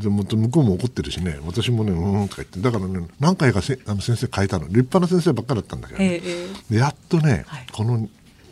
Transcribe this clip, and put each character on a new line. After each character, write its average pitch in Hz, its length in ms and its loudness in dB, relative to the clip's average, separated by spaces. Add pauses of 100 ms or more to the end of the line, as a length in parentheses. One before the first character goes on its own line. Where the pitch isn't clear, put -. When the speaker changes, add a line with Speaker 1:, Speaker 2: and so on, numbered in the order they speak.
Speaker 1:
で、 104 80 -2
も 101 160 2
っ - 20 -4
と 110 100 -2
向 110 140 2
こ 165 120 4
う - 20 6
も 98 100 4
怒 90 120 -2
っ 123 40 -6
て 104 120 -4
る - 100 -8
し - 60 -8
ね、 85 280 -4
私 98 240 -2
も 110 140 2
ね、 101 80 0
「う - 20 0
ー 98 300 0
ん」 95 40 -4
と - 80 -14
か 69 60 -8
言 - 40 -12
っ - 20 -20
て。 90 120 -10
だ 117 120 0
か 113 60 -2
ら 92 100 -4
ね、 90 180 -6 (140)
何 175 160 2
回 135 160 4
か 95 100 0
せ-、 131 240 -2
あ 104 80 -2
の、 98 60 -2
先 117 160 0
生 120 180 -4
変 98 120 2
え - 20 -4
た - 100 -2
の。 76 80 -6
立 92 120 2
派 127 200 4
な 180 80 4
先 180 160 2
生 165 100 4
ば 110 120 -2
っ - 20 -14
か 139 80 -2
だ 104 60 0
っ - 40 -6
た - 120 -10
ん - 40 -10
だ - 60 -14
け - 80 -18
ど - 60 -2
ね。 190 60 4
Speaker 2:
え - 80 2
え、 170 100 -4
え 175 240 -6 (220)
え。 110 40 2
Speaker 1:
で、 107 60 4
や 135 80 4
っ 147 60 -2 (140)
と 175 100 4
ね、 131 280 4
Speaker 2:
は 143 120 -14
い。 127 120 -16
Speaker 1:
こ - 140 -4
の 113 240 0 (440)